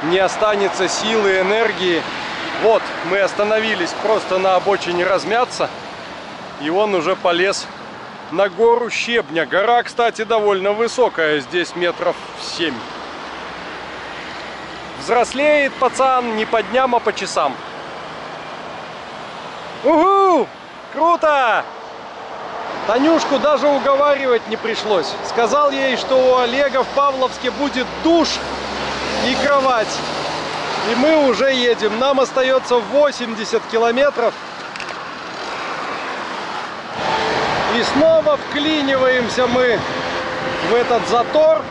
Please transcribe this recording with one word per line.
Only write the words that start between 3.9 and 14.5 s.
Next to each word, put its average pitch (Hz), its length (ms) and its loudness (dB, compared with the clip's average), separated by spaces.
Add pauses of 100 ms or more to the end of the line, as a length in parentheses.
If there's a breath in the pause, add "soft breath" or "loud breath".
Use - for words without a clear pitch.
просто 202 340 0
на 190 160 2
обочине 180 540 0
размяться, 185 600 0 (920)
и 147 80 -4
он 202 240 2
уже 180 220 0
полез 180 500 0 (640)
на 190 180 2
гору 233 440 4
щебня. 165 560 -2
Гора, 208 340 4
кстати, 226 420 0
довольно 208 500 2
высокая, 208 640 2
здесь 151 360 -4
метров 175 400 -2 (240)
семь. 160 360 -4 (2250)